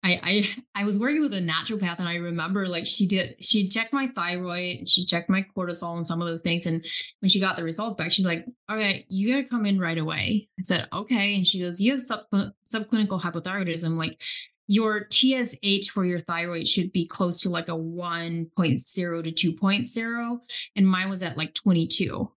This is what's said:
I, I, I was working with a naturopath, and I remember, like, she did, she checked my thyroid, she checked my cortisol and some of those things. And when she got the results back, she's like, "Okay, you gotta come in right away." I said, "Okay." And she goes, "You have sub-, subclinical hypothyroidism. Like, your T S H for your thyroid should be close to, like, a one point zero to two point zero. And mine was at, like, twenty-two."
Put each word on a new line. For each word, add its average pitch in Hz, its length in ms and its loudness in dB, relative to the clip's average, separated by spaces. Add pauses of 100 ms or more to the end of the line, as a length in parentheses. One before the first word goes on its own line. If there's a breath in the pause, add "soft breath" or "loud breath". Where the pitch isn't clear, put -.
I, 180 200 4
I, 202 580 0
I 202 40 -2
was 202 120 0
working 294 240 2
with 285 120 0
a 185 80 -2
naturopath, 175 580 -2
and 180 80 -2
I 170 80 -2
remember, 175 520 -2
like, 170 180 -2
she - 200 4
did, 180 380 0
she 208 240 2
checked 226 240 -2
my 269 160 0
thyroid, 180 800 -4
she 180 180 6
checked 170 240 -2
my 190 160 2 (100)
cortisol 175 420 -4
and 170 80 -4
some 170 160 -2
of 170 60 -2
those 165 140 -4
things. 170 240 -2
And 165 200 -2 (340 loud breath)
when 190 100 2
she 190 100 6
got 190 180 0
the 170 60 -4
results 196 340 -4
back, 165 140 -2
she's 190 140 4
like, 170 200 0 (260)
"Okay, 208 380 -2
you 202 240 2
gotta 269 140 0
come 233 180 0
in 202 120 4
right 165 200 0
away." 160 500 0 (100)
I 190 40 -6
said, 180 320 0
"Okay." 208 420 0
And 185 100 2
she 185 140 4
goes, 180 220 -2
"You 240 120 4
have 262 80 -2
sub-, 220 300 -6
subclinical 208 920 0
hypothyroidism. 170 760 -2
Like, 160 240 -4 (460 loud breath)
your 208 380 2
T 262 300 4
S 240 180 -2 (100)
H 202 260 2
for 190 160 0
your 180 160 0
thyroid 170 440 -4
should 180 280 0
be 170 120 2
close 175 360 -2
to, 185 80 0
like, 170 180 -2
a 165 80 -4
one 170 800 -4
point 160 240 4
zero 170 420 -4
to 165 120 -6
two 165 200 2
point 202 320 2
zero. 233 540 -4 (380 loud breath)
And 196 100 6
mine 185 220 2
was 185 140 -4
at, 160 140 -4
like, 156 160 -4
twenty-two." - 840 2